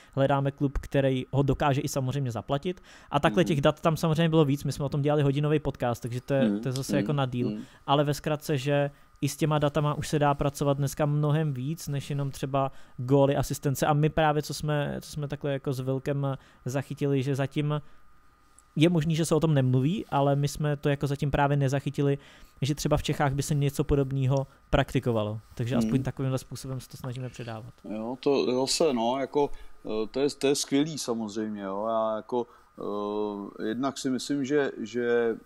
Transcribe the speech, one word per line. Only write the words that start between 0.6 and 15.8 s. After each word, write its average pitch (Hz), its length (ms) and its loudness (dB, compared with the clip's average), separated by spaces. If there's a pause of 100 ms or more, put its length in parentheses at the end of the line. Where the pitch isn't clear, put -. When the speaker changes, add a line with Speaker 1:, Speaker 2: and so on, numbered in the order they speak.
Speaker 1:
který 135 540 0
ho 139 120 2
dokáže 139 380 2
i 147 60 -6
samozřejmě 131 440 -2
zaplatit. 139 500 -4 (300)
A 143 80 2
takhle 185 240 2
Speaker 2:
Hmm. 196 40 2
Speaker 1:
těch 151 140 0
dat 151 200 2
tam 160 160 2
samozřejmě 165 320 2
bylo 160 160 6
víc, 143 180 0
my 139 80 -2
jsme - 140 -4
o 131 40 -2
tom 147 120 -2
dělali 147 220 2
hodinový 147 360 2
podcast, 123 420 -2
takže 120 200 -6
to - 120 -4
je, 135 100 2
Speaker 2:
Hmm. 104 160 0
Speaker 1:
to 123 100 -6
je - 20 -4
zase 131 220 -4
Speaker 2:
Hmm. 143 80 2
Speaker 1:
jako 147 120 -2
na 139 120 0
díl. 123 240 -2
Speaker 2:
Hmm. 107 140 -8 (240)
Speaker 1:
Ale 143 160 4
ve 143 100 0
zkratce, 151 440 -2
že 143 340 0 (300)
i 143 80 0
s - 80 -8
těma 151 220 2
datama 147 340 2
už 151 140 -6
se 156 120 0
dá 143 140 4
pracovat 143 440 0
dneska 143 280 -2
mnohem 151 480 2
víc, 131 340 -6
než 139 220 -6
jenom 139 220 -4
třeba 135 400 -2 (260)
góly, 139 380 4
asistence. 139 500 -2
A 151 80 4
my 151 160 4
právě, 151 320 2
co 147 120 -8
jsme, 143 480 -2
co - 100 -16
jsme 147 160 -8
takhle 143 260 -4
jako 139 200 -4
s 127 60 -4
Vilkem 135 580 -2 (280)